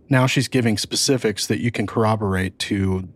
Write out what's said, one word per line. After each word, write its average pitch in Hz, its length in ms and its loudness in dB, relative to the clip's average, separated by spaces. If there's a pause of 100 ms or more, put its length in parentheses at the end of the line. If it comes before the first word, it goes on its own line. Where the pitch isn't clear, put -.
Now 131 180 4
she's 131 220 0
giving 117 300 2
specifics - 680 -2
that - 140 0
you 120 100 0
can 110 160 -4
corroborate 104 760 0
to 95 560 -2